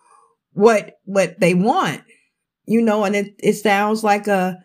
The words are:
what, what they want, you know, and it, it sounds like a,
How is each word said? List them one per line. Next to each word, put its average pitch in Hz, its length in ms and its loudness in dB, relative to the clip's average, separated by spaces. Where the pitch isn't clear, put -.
what, 208 540 0
what 190 340 -2
they 180 140 2
want, 208 500 -2
you 226 160 0
know, 220 220 0
and 202 120 -2
it, 202 240 -6
it 208 140 0
sounds 208 500 0
like 208 240 0
a, 185 380 -2